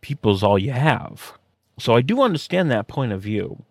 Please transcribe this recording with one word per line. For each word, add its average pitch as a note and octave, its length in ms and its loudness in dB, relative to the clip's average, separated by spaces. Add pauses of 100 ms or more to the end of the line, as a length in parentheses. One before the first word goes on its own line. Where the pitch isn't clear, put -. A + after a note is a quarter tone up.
People's G#2 420 0
all G2+ 160 4
you A2+ 140 -2
have. - 600 -2 (460)
So A#2+ 160 2
I A#2+ 80 6
do G#3+ 180 0
understand F3+ 500 0
that G#2+ 180 -2
point B2+ 240 -4
of F#2+ 100 -6
view. G#2 480 -6